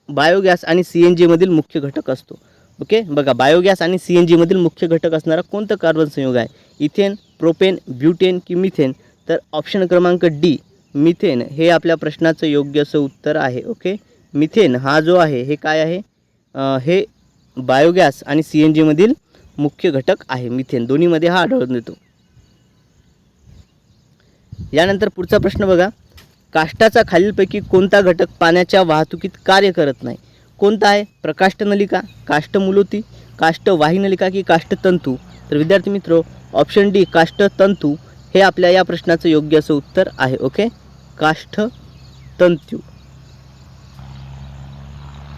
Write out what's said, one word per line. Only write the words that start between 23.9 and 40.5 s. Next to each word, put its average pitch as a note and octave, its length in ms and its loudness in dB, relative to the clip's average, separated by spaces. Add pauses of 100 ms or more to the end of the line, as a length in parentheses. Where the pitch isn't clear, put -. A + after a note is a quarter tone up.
यानंतर F#3+ 360 0
पुढचा F#3 300 -2
प्रश्न G3 280 -2
बघा, F#3 220 2 (640)
काष्टाचा A3 560 0
खालीलपैकी G3+ 520 0
कोणता F#3+ 400 2
घटक F3+ 260 2 (140)
पाण्याच्या F3+ 420 2
वाहतुकीत D#3+ 480 -2 (160)
कार्य F#3+ 260 2
करत C#3+ 300 -2
नाही? A#2+ 140 -10 (420)
कोणता G#3 300 2
आहे? G#3 160 2 (180)
प्रकाष्ठ F#3+ 400 -2
नलिका, G3+ 380 -2 (260)
काष्ठ D3+ 300 -4
मुलोती, G3 440 0 (380)
काष्ठ E3 300 0
वाही E3 300 2
नलिका F#3+ 300 -2
की F#3 140 -6
काष्ठ E3+ 320 0 (100)
तंतू? E3+ 320 0 (340)
तर D3+ 60 -2
विद्यार्थी F3 340 0
मित्रो, E3 320 -2 (320)
ऑप्शन G3+ 360 2
डी F#3+ 140 2
काष्ठ E3+ 380 0 (160)
तंतू F3+ 360 0 (400)
हे F#3+ 60 4
आपल्या F3+ 300 2
या F#3 120 4
प्रश्नाचं E3+ 460 -2
योग्य D3+ 300 2
असं D3+ 160 -2
उत्तर D3 340 -2 (100)
आहे. C3 220 -2
ओके, G3+ 280 -4 (500)